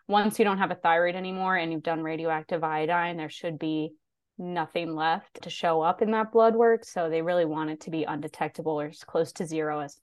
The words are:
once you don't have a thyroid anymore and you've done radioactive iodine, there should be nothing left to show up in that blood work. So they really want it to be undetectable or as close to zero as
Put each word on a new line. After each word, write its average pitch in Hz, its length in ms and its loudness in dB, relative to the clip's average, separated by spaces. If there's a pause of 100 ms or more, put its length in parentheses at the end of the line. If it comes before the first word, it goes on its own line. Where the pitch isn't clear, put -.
once 208 300 2
you 226 60 4
don't 196 160 2
have 185 100 2
a 175 60 -4
thyroid 175 400 2
anymore 185 400 -2
and 165 160 0
you've 160 100 -4
done 160 220 -2
radioactive 160 600 -2
iodine, 170 540 2
there 156 120 -6
should 160 280 -8
be 156 360 -2 (460)
nothing 170 540 -4
left 160 480 -2
to 175 80 -14
show 160 320 0
up 180 220 2
in 214 80 0
that 220 200 0
blood 226 240 6
work. 226 300 4
So 165 240 -4
they 160 140 0
really 175 220 2
want 156 260 -4
it 156 100 -10
to - 80 -12
be 160 160 -2
undetectable 156 760 -4
or 147 100 -4
as - 140 -18
close - 280 0
to 175 160 -6
zero 151 320 -2
as 143 240 -8